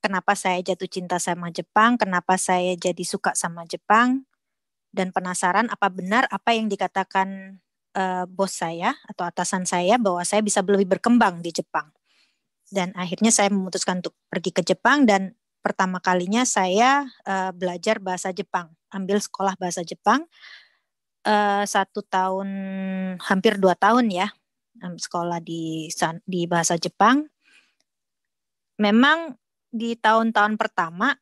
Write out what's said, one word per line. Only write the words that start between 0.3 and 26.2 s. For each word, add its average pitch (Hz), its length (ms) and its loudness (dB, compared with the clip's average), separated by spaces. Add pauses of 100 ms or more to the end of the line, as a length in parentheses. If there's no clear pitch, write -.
saya 185 320 0
jatuh 180 240 -4
cinta 175 320 -4
sama 170 320 -6
Jepang, 220 480 2
kenapa 185 400 0
saya 180 320 0
jadi 175 320 -4
suka - 320 -4
sama 170 320 -8
Jepang, 247 560 2 (640)
dan 185 240 -4
penasaran 185 560 0
apa 202 240 -2
benar 190 400 0
apa 226 240 0
yang 220 80 -2
dikatakan, 190 960 -4 (320)
eh, 185 360 -2
bos 185 240 -4
saya 175 420 -4 (140)
atau 185 180 -6
atasan 180 380 -4
saya 180 320 2
bahwa 185 280 0
saya 208 200 0
bisa 202 160 0
lebih 190 360 2
berkembang 220 440 2
di 170 120 -8
Jepang. - 360 -6 (800)
Dan 185 240 -4
akhirnya 180 400 0
saya 202 160 4
memutuskan 185 500 -2
untuk - 140 -8 (160)
pergi 185 240 -4
ke - 80 0
Jepang, 254 480 4
dan 190 240 2 (260)
pertama 185 400 -2
kalinya 185 460 0
saya, 240 640 2 (180)
eh, 190 240 -4
belajar 180 480 -4
bahasa 185 320 -4
Jepang, 180 400 -6 (220)
ambil 196 260 0
sekolah 190 400 -4
bahasa 180 240 -4
Jepang, 226 460 0 (960)
eh, 208 420 2
satu 202 380 -2
tahun, 190 420 -2 (720)
hampir 196 400 2
dua 185 160 6
tahun 233 380 4
ya, 185 180 -2 (480)
em, 180 160 -10
sekolah 170 480 -6
di 160 480 -8
san-, 165 320 -6